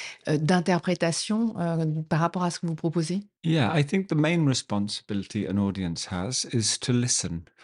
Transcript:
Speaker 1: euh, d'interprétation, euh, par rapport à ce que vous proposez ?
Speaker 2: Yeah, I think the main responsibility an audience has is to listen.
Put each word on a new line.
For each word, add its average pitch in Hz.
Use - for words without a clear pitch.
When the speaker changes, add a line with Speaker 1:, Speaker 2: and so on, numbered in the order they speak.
Speaker 1:
euh, 151
d'interprétation, 180
euh, 165
par 160
rapport 170
à 175
ce -
que -
vous 165
proposez ? 170
Speaker 2:
Yeah, 160
I 143
think 190
the 160
main 156
responsibility 104
an 95
audience 95
has 98
is 110
to -
listen. 120